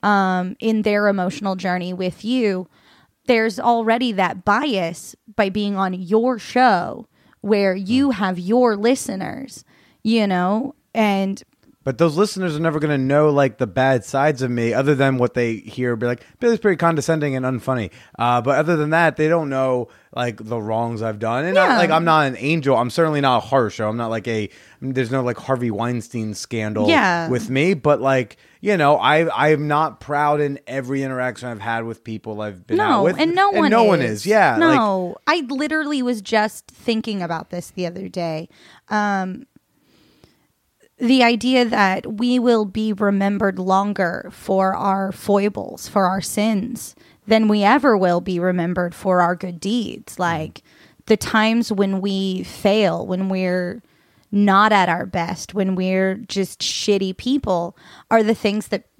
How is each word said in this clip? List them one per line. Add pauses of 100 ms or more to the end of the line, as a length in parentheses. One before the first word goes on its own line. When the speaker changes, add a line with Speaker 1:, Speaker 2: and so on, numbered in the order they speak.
Speaker 1:
um,
in
their
emotional
journey
with
you. (580)
There's
already
that
bias (220)
by
being
on
your
show (360)
where
you
Speaker 2:
Mm.
Speaker 1:
have
your
listeners, (380)
you
know, (200)
and (400)
Speaker 2:
But
those
listeners
are
never
gonna
know,
like,
the
bad
sides
of
me
other
than
what
they
hear,
be
like, (160)
"Billy's
pretty
condescending
and
unfunny." (280)
Uh,
but
other
than
that,
they
don't
know, (260)
like,
the
wrongs
I've
done.
And
I,
Speaker 1:
Yeah.
Speaker 2:
like,
I'm
not
an
angel.
I'm
certainly
not
harsh.
I'm
not
like
a, (320)
there's
no,
like,
Harvey
Weinstein
scandal
Speaker 1:
Yeah.
Speaker 2:
with
me.
But,
like, (240)
you
know,
I,
I'm
not
proud
in
every
interaction
I've
had
with
people
I've
been
Speaker 1:
No,
Speaker 2:
out
with.
Speaker 1:
and
no
Speaker 2:
And
Speaker 1:
one
Speaker 2:
no
one
Speaker 1:
is. (100)
Speaker 2:
is.
Yeah,
like
Speaker 1:
No, (100)
I
literally
was
just
thinking
about
this
the
other
day. (400)
Um, (1500)
the
idea
that
we
will
be
remembered
longer
for
our
foibles,
for
our
sins, (320)
than
we
ever
will
be
remembered
for
our
good
deeds.
Speaker 2:
Mm-hmm.
Speaker 1:
Like, (440)
the
times
when
we
fail,
when
we're (480)
not
at
our
best,
when
we're
just
shitty
people, (340)
are
the
things
that (160)